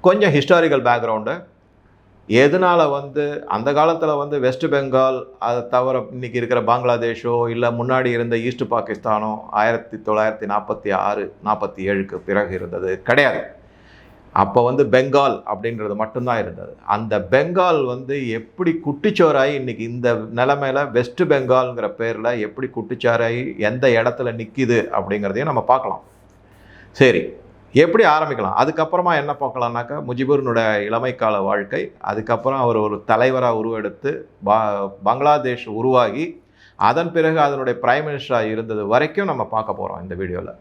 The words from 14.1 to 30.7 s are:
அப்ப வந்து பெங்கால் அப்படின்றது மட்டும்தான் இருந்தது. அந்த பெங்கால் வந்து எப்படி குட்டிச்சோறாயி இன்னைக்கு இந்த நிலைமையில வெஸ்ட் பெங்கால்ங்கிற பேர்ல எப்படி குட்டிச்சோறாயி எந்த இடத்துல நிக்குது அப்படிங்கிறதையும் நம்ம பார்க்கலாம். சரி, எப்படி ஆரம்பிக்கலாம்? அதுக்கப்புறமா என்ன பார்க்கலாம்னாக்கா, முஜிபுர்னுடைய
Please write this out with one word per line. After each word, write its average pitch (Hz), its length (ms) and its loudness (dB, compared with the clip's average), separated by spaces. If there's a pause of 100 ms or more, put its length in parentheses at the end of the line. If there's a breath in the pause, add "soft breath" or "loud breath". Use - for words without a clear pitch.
அப்ப 101 220 4
வந்து 135 300 2
பெங்கால் 135 420 4 (180)
அப்படின்றது 107 420 -6
மட்டும்தான் 117 480 -4
இருந்தது. 90 340 -12 (180)
அந்த 107 200 -4 (160)
பெங்கால் 170 560 2
வந்து 131 280 -6 (140)
எப்படி 160 560 -4
குட்டிச்சோறாயி 147 720 2
இன்னைக்கு 120 260 -6
இந்த 120 300 0
நிலைமையில 131 760 -2
வெஸ்ட் 123 320 -2
பெங்கால்ங்கிற 127 680 2 (100)
பேர்ல 113 300 -4 (180)
எப்படி 131 300 -8
குட்டிச்சோறாயி 117 840 -2
எந்த 120 300 0
இடத்துல 117 520 0
நிக்குது 117 380 0 (200)
அப்படிங்கிறதையும் 101 520 -2
நம்ம 120 220 0
பார்க்கலாம். 101 300 0 (1000 loud breath)
சரி, 120 220 6 (500)
எப்படி 180 320 6 (100)
ஆரம்பிக்கலாம்? 131 480 -2
அதுக்கப்புறமா 165 520 0
என்ன 143 260 -2
பார்க்கலாம்னாக்கா, 120 580 -4 (100)
முஜிபுர்னுடைய 123 800 0